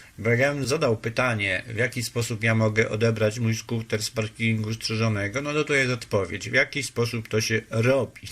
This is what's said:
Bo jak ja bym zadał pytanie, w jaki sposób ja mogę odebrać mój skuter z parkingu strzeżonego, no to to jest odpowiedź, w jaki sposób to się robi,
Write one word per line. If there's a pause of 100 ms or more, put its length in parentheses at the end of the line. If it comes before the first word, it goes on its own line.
(180)
Bo
jak
ja
bym
zadał
pytanie,
w
jaki
sposób
ja
mogę
odebrać
mój
skuter
z
parkingu
strzeżonego,
no
to
to
jest
odpowiedź,
w
jaki
sposób
to
się
robi, (100)